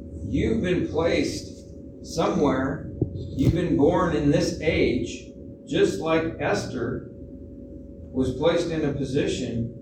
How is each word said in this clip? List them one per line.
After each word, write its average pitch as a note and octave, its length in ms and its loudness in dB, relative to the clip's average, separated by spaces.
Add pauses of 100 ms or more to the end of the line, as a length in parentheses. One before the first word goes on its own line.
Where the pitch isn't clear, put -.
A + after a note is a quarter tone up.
(280)
you've G3+ 340 2
been F3 260 2
placed D#3+ 760 -2 (400)
somewhere. C#3+ 840 0 (220)
You've - 400 2
been D#3+ 240 2
born E3+ 380 6
in C#3+ 160 4
this - 300 2
age, - 680 2 (340)
just D#3+ 340 4
like D#3+ 400 2
Esther - 720 -2 (1040)
was B2+ 240 0
placed E3 340 2
in D#3 160 -2
a C3+ 80 0
position, A#2+ 880 -2